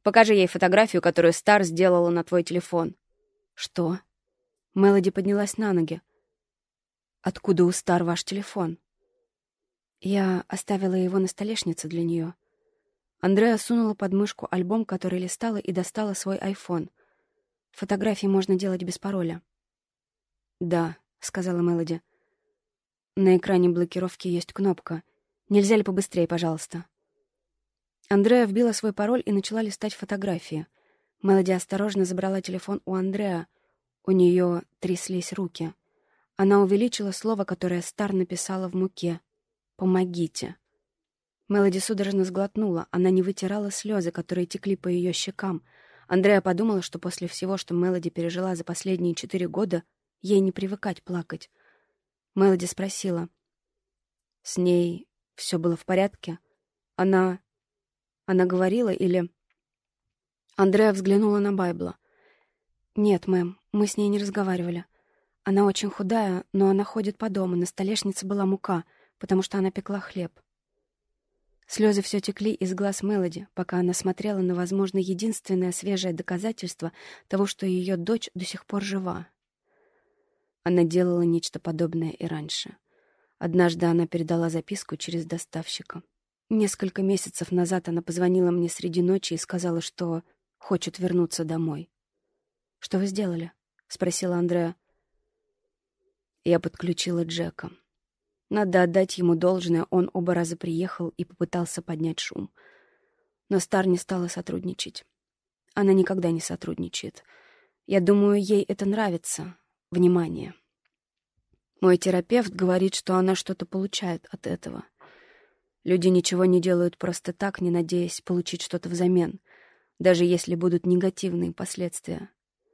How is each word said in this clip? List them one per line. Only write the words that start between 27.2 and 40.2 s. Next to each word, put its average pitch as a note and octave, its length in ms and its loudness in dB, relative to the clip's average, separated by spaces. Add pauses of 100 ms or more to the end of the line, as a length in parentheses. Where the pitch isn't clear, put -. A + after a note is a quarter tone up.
Андреа A3+ 360 6
вбила A3 280 2
свой G#3+ 180 -2
пароль A3 340 0
и G#3+ 60 -2
начала G#3 300 -2
листать G#3+ 320 -6
фотографии. F#3+ 760 -6 (540)
Мелоди F#3+ 300 4
осторожно G3 540 0
забрала F#3+ 360 -4
телефон F#3 440 -8
у F#3+ 100 -4
Андреа. F#3+ 520 -2 (560)
У F#3+ 80 0
нее F3+ 520 4 (160)
тряслись F3+ 520 -4
руки. E3+ 420 -6 (600)
Она G3+ 260 6
увеличила G3+ 500 0
слово, G#3 340 -4
которое F3+ 360 -4
Стар G3+ 300 -6
написала F#3 560 -2
в F3+ 80 -8
муке. F3+ 460 -2 (560)
«Помогите». F3+ 800 0 (920)